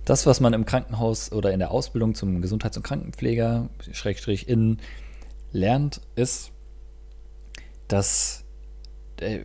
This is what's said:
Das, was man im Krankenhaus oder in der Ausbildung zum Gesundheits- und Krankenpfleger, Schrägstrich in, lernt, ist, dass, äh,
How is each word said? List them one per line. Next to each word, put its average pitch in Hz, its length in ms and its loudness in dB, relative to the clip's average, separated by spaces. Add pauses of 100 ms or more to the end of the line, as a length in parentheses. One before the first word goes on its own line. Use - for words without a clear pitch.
Das, - 180 6
was 135 160 8
man 117 140 6
im 110 100 2
Krankenhaus 113 680 0
oder 98 220 2
in 92 60 0
der 85 140 0
Ausbildung 113 420 2
zum 92 260 0
Gesundheits- 104 380 -2
und 107 60 -6
Krankenpfleger, 117 840 0 (240)
Schrägstrich - 560 -2
in, 110 300 4 (760)
lernt, 131 480 2 (140)
ist, - 380 0 (1400)
dass, - 560 2 (760)
äh, 101 240 -2